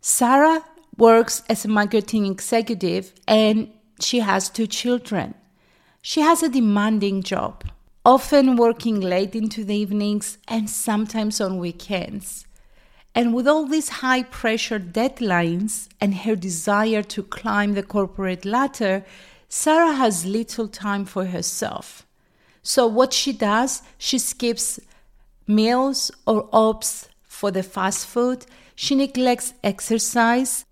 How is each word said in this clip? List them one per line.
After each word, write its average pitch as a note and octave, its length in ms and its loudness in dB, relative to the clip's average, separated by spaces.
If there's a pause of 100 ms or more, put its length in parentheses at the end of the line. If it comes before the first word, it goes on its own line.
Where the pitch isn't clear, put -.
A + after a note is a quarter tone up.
Sarah D4 600 4 (360)
works A3+ 500 6
as A3 160 -2
a G#3 40 -4
marketing G#3 580 0
executive, F#3+ 880 -4 (120)
and A3 440 2 (300)
she B3 200 0
has G3 300 0
two A3+ 160 -2
children. A#3+ 680 -4 (680)
She - 180 -4
has E4 220 4
a D#4+ 80 0
demanding G#3 720 2
job, - 420 -6 (400)
often C4 520 6
working A#3 440 2
late F#3 340 -2
into A3 300 -4
the G3+ 100 -2
evenings G#3 640 -4 (100)
and A3 220 -4
sometimes G#3+ 720 -4
on F#3+ 160 -2
weekends. F3 880 -8 (680)
And A#3 180 2
with B3 160 2
all D4+ 180 4
these D#4 220 -2
high-pressure B3 920 -2
deadlines F#3 1080 -2 (140)
and G3+ 120 0
her G#3+ 220 -2
desire G3+ 680 0
to G#3 180 -8
climb G#3 500 -2
the G3+ 100 -2
corporate F#3+ 640 -4
ladder, G3+ 640 -2 (420)
Sarah D#4+ 460 2
has G#3 320 0
little A3 420 -4
time G3+ 380 -4
for F#3+ 180 -4
herself. - 800 -8 (580)
So - 240 2
what A#3 280 2
she - 180 -2
does, A3 480 0 (160)
she - 220 -4
skips - 600 -4 (680)
meals B3 640 2 (160)
or G#3+ 220 0
opts A3 600 0 (140)
for - 280 -6
the F#3 120 -2
fast F#3+ 440 -4
food, B3 380 -2 (300)
she - 200 -2
neglects B3+ 680 0
exercise A#3 1080 0